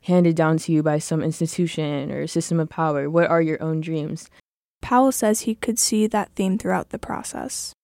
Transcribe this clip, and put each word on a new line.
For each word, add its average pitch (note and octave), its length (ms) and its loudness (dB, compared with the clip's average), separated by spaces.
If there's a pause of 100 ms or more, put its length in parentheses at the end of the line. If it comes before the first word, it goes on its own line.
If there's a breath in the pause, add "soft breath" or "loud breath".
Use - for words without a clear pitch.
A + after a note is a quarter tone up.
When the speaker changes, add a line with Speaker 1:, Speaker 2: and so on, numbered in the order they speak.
Speaker 1:
handed F3+ 340 4
down D#3+ 220 4
to E3 160 -2
you D3+ 100 4
by D3+ 160 2
some D#3+ 240 -2
institution D#3+ 880 -4
or C#3+ 160 -6
system E3 320 -2
of D#3 100 -2
power? D3 400 -2
What E3+ 200 4
are E3+ 120 4
your D#3 220 0
own D#3+ 160 -2
dreams? D#3+ 500 -6 (520 soft breath)
Speaker 2:
Powell B3+ 320 4
says G#3+ 280 2
he A3 140 -2
could - 240 -4
see G#3+ 280 2
that G#3+ 280 -2
theme F#3+ 220 0
throughout - 320 -2
the G#3+ 100 -8
process. - 760 -8 (100)